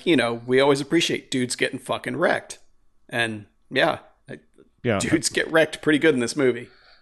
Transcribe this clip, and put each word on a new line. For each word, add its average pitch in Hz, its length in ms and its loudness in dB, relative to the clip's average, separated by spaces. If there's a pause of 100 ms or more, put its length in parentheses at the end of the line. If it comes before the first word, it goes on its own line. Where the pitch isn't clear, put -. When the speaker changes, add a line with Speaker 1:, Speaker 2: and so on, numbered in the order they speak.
Speaker 1:
you 170 100 4
know, 120 320 0
we 127 120 4
always 143 220 4
appreciate 160 480 -2
dudes 123 260 -2
getting 127 220 -4
fucking 123 400 -6
wrecked. - 400 -2 (500)
And, 113 380 -4 (240)
yeah. 139 300 0 (840)
Speaker 2:
Yeah. 113 140 2
Speaker 1:
Dudes 151 320 -2
get - 220 -2
wrecked 156 320 0
pretty 151 160 2
good 156 160 4
in 127 40 0
this 117 160 -4
movie. 120 320 0 (340)